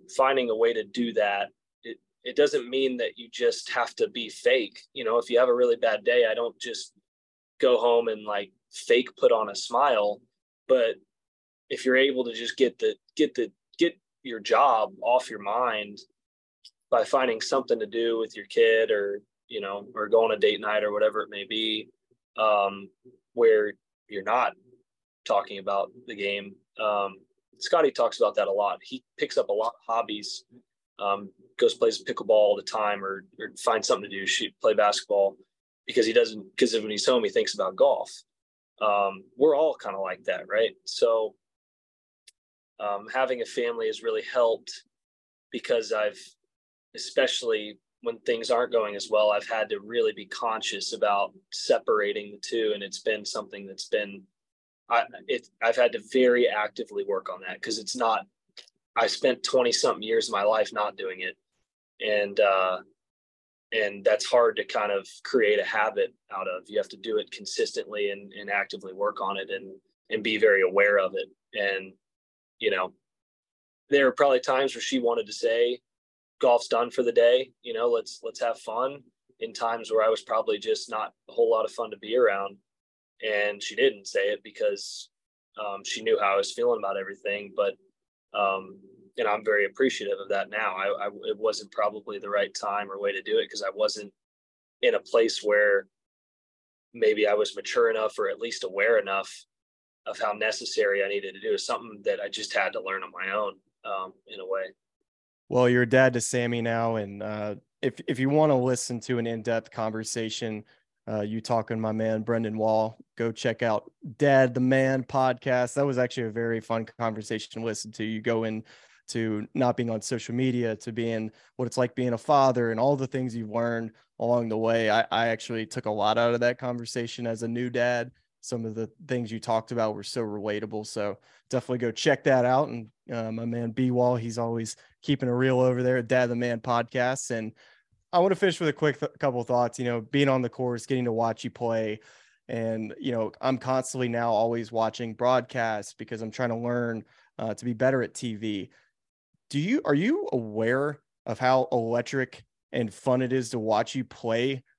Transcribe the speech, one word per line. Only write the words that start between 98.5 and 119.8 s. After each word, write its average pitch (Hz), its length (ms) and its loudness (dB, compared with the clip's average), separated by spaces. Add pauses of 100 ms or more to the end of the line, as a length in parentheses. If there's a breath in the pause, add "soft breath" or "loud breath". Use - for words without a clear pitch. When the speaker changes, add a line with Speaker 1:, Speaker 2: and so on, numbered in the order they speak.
Speaker 1:
aware 101 340 2
enough 98 460 -4 (640)
of 107 120 -8
how 107 140 -2
necessary 107 720 0
I 98 40 -2
needed 98 260 -4
to 98 60 -20
do. 110 140 -2
It's - 120 -4
something 117 380 -6
that 101 160 0
I 101 80 -6
just 107 260 -8
had 98 200 0
to 110 60 -6
learn 95 220 -6
on 90 100 -10
my 92 200 -6
own, 101 260 -2 (260)
um, 95 300 -6 (140)
in 107 120 -14
a 92 60 -10
way. 95 180 -4 (840)
Speaker 2:
Well, 123 200 2
you're 123 140 4
a 117 60 0
dad 127 260 6
to 120 60 -2
Sammy 120 420 -2
now. 113 340 -2
And, 101 260 -6
uh, 104 340 -6 (260)
if, 135 260 -4
if 131 100 -4
you 131 120 0
wanna 151 280 4
listen 123 420 -2
to 123 180 -4
an 117 80 -4
in-depth 113 440 -4
conversation, 110 920 -6 (440 soft breath)
uh, 107 140 -4
you 107 180 -6
talking 113 360 -2
to 110 40 -4
my 110 120 -2
man, 110 300 -2
Brendan 113 340 -2
Wall, 110 400 0 (200)
go 117 160 -2
check 113 300 -4
out 107 280 0 (260)
Dad 135 380 6
the 127 60 0
Man 131 420 2
podcast. 127 720 0
That 139 120 2
was 127 120 -2
actually 123 300 -2
a - 20 -6
very 117 300 -2
fun 113 260 -4 (120)
conversation 110 640 -6
to 117 60 -8
listen 110 260 -6
to. 113 120 -6
You 110 180 -4
go 113 220 0
into 110 1080 -6
not 123 220 2
being 117 140 -2